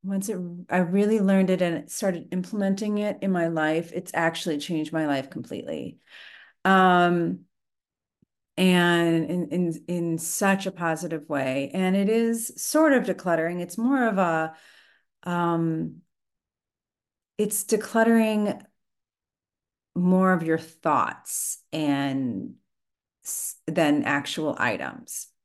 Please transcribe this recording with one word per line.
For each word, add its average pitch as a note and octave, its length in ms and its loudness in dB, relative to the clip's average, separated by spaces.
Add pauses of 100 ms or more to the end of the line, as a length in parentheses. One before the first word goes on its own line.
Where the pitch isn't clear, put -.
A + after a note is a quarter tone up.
once G3 280 -4
it, F#3+ 80 -4 (320)
I F3+ 80 2
really G3+ 420 2
learned F#3+ 300 4
it F3+ 100 2
and E3+ 300 -2
started F3 400 -4
implementing G3 640 -2
it G#3 240 -4
in F#3+ 120 -2
my E3+ 160 0
life, D#3+ 440 -2
it's F3+ 220 -8
actually E3 420 -2
changed D#3 380 -4
my D#3+ 120 0
life C#3 220 -2
completely. - 720 -10 (640)
Um, F3+ 760 4 (1160)
and F3 760 4
in, F3 200 -2
in, E3+ 380 -2
in E3+ 300 -2
such G3 460 0
a F#3+ 60 -4
positive E3 580 -6
way. C#3 460 -2
And F#3 220 0
it G3 120 0
is A3+ 480 0
sort D#4 380 2
of A3+ 100 2
decluttering. F3 560 -2
It's F3 160 -10
more B3 320 0
of G3 80 0
a, D#3+ 380 0 (680)
um, E3 720 -2 (1400)
it's G#3+ 280 -2
decluttering A3 1000 2 (1300)
more F#3 380 4
of E3+ 120 0
your D#3+ 120 2
thoughts - 1000 -4 (160)
and C#3 800 -2 (680)
s-, - 340 -10 (100)
than D3+ 380 2
actual C#3+ 540 -2
items. - 680 -6 (180)